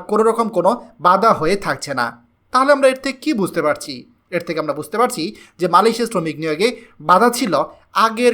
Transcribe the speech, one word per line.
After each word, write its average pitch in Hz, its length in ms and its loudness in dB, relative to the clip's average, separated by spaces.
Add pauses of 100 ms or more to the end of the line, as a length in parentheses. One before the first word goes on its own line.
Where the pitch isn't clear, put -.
কোনো 208 160 0
রকম 226 260 0
কোনো 180 220 0 (280)
বাধা 190 340 4
হয়ে 165 320 -2
থাকছে 143 280 -6
না। 120 140 -2 (460)
তাহলে 269 200 4
আমরা 277 160 2
এর 262 120 -4
থেকে 269 200 -6
কী 302 120 -4
বুঝতে 185 280 -2
পারছি? 147 320 -4 (380)
এর 175 120 -4
থেকে 160 200 -6
আমরা 151 160 -6
বুঝতে 151 180 -10
পারছি 220 260 0 (340)
যে 175 160 -4
মালয়েশিয়া 220 360 4
শ্রমিক 160 300 -4
নিয়োগে 160 280 -2 (340)
বাধা 185 360 4
ছিল 208 160 -4 (520)
আগের 233 280 0